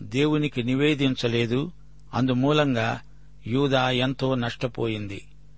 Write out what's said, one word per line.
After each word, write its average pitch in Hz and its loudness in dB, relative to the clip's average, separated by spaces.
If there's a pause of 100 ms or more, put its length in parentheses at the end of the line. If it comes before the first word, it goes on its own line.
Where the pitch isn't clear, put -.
దేవునికి 143 0
నివేదించలేదు. 131 2 (420)
అందుమూలంగా 127 2 (480)
యూదా 131 2
ఎంతో 131 0
నష్టపోయింది. 113 -4 (320)